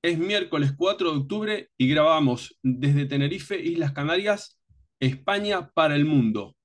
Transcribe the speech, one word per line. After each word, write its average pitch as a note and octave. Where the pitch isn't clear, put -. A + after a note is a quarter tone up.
Es E3+
miércoles E3+
cuatro F#3
de D3
octubre G#3
y B2+
grabamos D3+
desde C#3
Tenerife, D3
Islas D#3+
Canarias, F#3
España G3
para D#3
el C#3+
mundo. A2